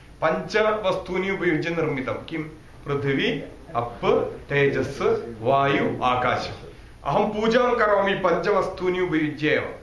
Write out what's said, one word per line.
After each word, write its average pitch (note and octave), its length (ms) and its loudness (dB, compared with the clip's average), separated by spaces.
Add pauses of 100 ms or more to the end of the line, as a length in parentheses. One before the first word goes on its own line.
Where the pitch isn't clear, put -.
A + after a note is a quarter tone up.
(220)
पञ्चवस्तूनि F#3+ 1120 0
उपयुज्य E3 380 0
निर्मितं। C#3+ 440 -2
किं? D#3 300 -8 (420)
पृथिवी, C#3+ 580 0 (320)
अप्, A#2 300 -4 (440)
तेजस्, C#3 520 0 (400)
वायु, A#2+ 600 2
आकाशम्। B2 600 0 (400)
अहं G#3 240 0
पूजां A3+ 460 2
करोमि G3+ 380 4
पञ्चवस्तूनि F3+ 840 0
उपयुज्य D3+ 500 0
एव। A2+ 340 0